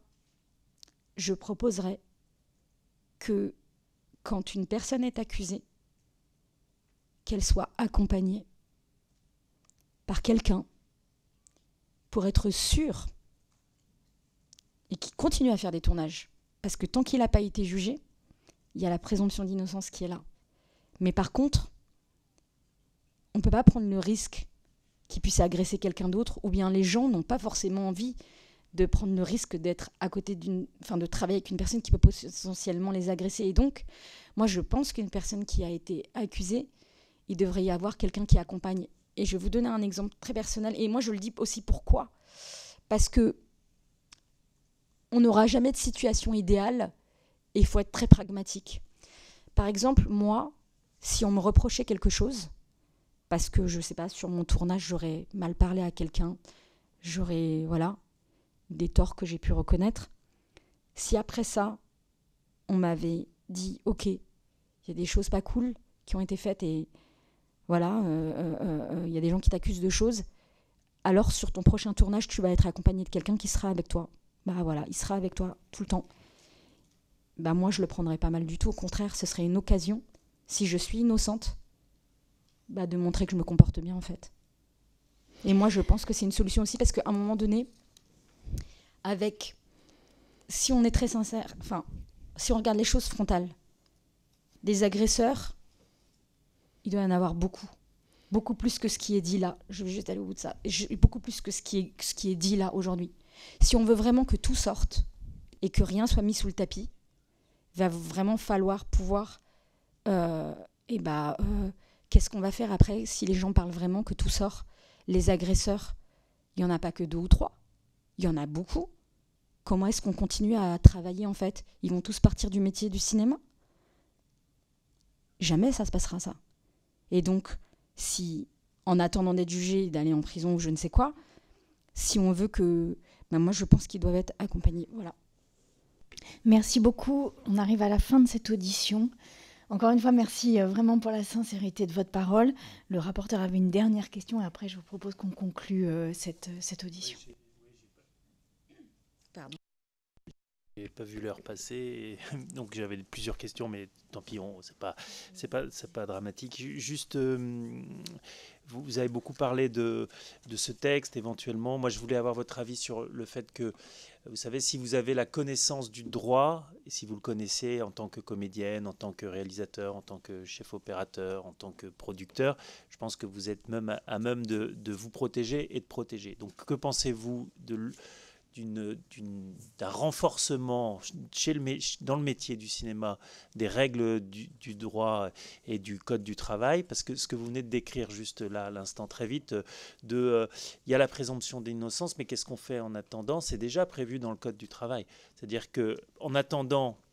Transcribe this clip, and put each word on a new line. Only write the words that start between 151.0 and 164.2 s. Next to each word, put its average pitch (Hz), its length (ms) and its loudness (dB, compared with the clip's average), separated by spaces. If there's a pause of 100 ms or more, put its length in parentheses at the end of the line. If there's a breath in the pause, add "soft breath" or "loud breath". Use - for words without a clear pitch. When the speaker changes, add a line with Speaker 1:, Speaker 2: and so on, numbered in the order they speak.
Speaker 3:
vu 104 160 -12
l'heure 104 200 -8
passer, 110 340 -12
et 120 600 -10
<laughs> 131 180 -12
donc 117 200 -12
j'avais 104 240 -8
plusieurs 104 400 -8
questions, 113 320 -10
mais 101 180 -12 (240)
tant 101 100 -16
pis, 107 180 -14
on, 95 220 -12
c'est - 140 -20
pas, - 180 -10 (400 loud breath)
c'est - 140 -12
pas, 131 240 -6
c'est - 180 -16
pas 107 160 -10
dramatique. 101 520 -12
Ju-, 143 240 -12
juste, 139 340 -10
euh, 123 640 -4 (880 loud breath)
vous, 123 160 -16
vous 131 160 -6
avez 123 80 0
beaucoup 120 240 -8
parlé 127 380 -2
de, 113 400 -4 (380 loud breath)
de 113 100 -14
ce - 160 -6
texte, 143 420 -4
éventuellement. 117 640 -8
Moi, 127 120 -2
je 107 100 -6
voulais 120 180 -2
avoir 120 160 -2
votre 117 260 -10
avis 120 160 -10
sur 117 300 -8
le 117 200 -12
fait - 280 -14
que, 113 180 -6 (540 loud breath)